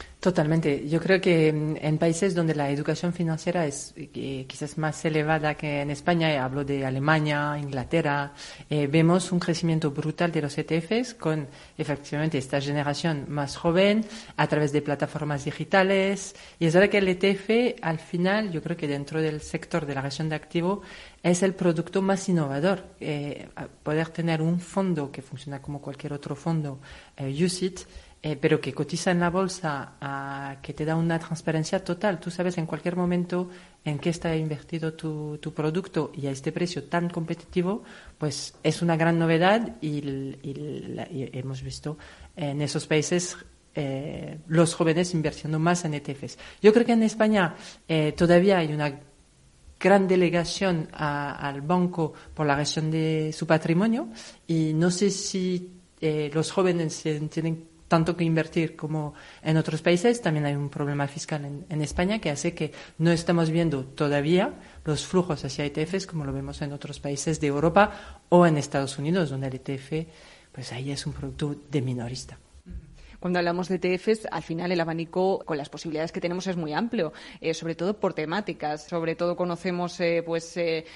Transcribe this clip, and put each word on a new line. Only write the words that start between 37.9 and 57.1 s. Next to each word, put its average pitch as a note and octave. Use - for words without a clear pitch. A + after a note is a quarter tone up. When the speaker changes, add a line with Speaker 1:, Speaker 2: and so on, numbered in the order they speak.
Speaker 1:
pues -
es D#3
una E3+
gran E3
novedad F3
y D3
l-, C3+
y C#3
la, B2+
y C3+
hemos C3
visto D3
en C#3+
esos D3
países, E3
eh, D3
los D#3+
jóvenes F3
invirtiendo D#3
más F3
en D3+
E C#3+
T C#3+
Fs. -
Yo G#3
creo A#3
que A#3+
en A3+
España, G#3+
eh, D3+
todavía F3
hay D#3
una D3
gran F#3+
delegación F3
a, C#3+
al C#3
banco F3
por D#3
la C#3+
gestión D3+
de D#3
su D#3+
patrimonio F3+
y D#3+
no F3
sé G3
si, F#3
eh, D3+
los D#3
jóvenes E3+
se-, D3+